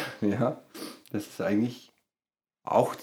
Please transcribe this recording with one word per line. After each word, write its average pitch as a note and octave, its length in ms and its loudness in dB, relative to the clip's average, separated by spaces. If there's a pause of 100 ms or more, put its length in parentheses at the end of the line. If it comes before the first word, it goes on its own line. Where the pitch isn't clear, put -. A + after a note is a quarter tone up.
<laughs> - 140 -10
ja, A#2 400 2 (500)
das G#2 160 -4
ist - 140 -12
eigentlich A2 500 0 (720)
auch - 400 2